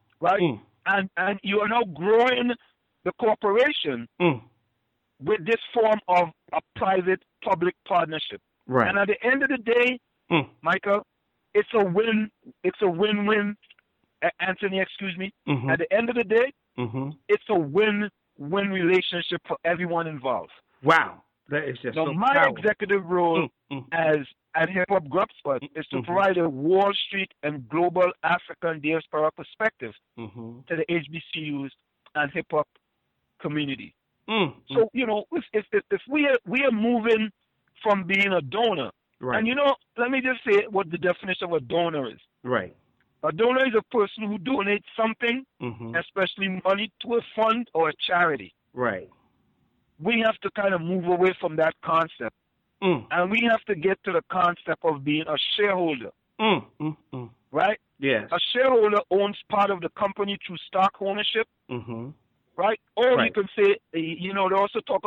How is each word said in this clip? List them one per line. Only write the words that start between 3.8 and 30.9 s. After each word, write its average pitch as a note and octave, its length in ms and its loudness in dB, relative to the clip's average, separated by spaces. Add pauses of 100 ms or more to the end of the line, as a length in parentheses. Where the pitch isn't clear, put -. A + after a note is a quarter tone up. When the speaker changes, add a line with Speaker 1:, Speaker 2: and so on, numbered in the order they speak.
Speaker 2:
Mm. D3+ 220 2 (800)
Speaker 1:
with F3+ 220 -2
this A3+ 160 0 (140)
form A3 240 4 (100)
of F3+ 200 4 (240)
a D#3 80 -2 (160)
private-public F#3 1000 0 (120)
partnership. D#3+ 540 -2 (260)
Speaker 2:
Right. B2+ 220 4
Speaker 1:
And G3 100 0
at G3+ 100 2
the G3+ 80 0 (100)
end C4+ 160 2
of C#4 60 2
the C4+ 100 0
day, A#3+ 400 2 (320)
Speaker 2:
Mm. D#3 180 0 (140)
Speaker 1:
Michael, F#3+ 420 0 (480)
it's G#3 220 2
a G#3+ 100 4
win. G#3+ 460 0 (320)
It's - 200 -2
a G3+ 60 4
win-win. G#3 680 0 (640)
A-, E3+ 200 -2
Anthony, F#3+ 380 -2
excuse F#3 380 -6
me. F#3+ 140 -8 (160)
Speaker 2:
Mm-hmm. C3+ 220 0
Speaker 1:
At E3 100 2
the E3 120 -4
end A3+ 160 2
of A#3+ 60 -2
the A#3+ 100 0
day, A3+ 280 2 (260)
Speaker 2:
Mm-hmm. B2+ 320 -4 (180)
Speaker 1:
it's G#3 200 2
a G#3 100 2
win-win G3 1120 -2
relationship F3 800 0
for D#3 160 -4
everyone E3+ 420 -2
involved. B2+ 460 -6 (320)
Speaker 2:
Wow. C#3+ 400 2 (240)
That D3 200 -4
is B2+ 140 -6
just B2+ 140 -6
Speaker 1:
Now, D#3+ 100 0
Speaker 2:
so C#3+ 80 -2
Speaker 1:
my A#3 180 2
Speaker 2:
powerful. C#4 260 2
Speaker 1:
executive G3+ 480 0
role E3+ 420 2 (240)
Speaker 2:
Mm, C3+ 100 -8
mm. - 100 -16
Speaker 1:
as D#3 320 2 (300)
at D#3+ 160 0
Hip F#3 180 0
Hop F3+ 200 0
Grub F3+ 200 0 (100)
Spot C3+ 220 -2 (140)
is D#3 140 -8
to - 80 -4
Speaker 2:
Mm-hmm. B2+ 80 -4
Speaker 1:
provide F#3+ 340 2
a E3 100 2
Wall F3+ 440 2 (160)
Street G3 240 -6 (100)
and C#3+ 260 -6
global F3 440 2 (100)
African E3 580 -4
diaspora D#3 520 -2
perspective D#3+ 600 -6 (240)
Speaker 2:
Mm-hmm. A#2 520 -14
Speaker 1:
to E3+ 80 -4
the D#3 120 -2
H E3+ 220 -2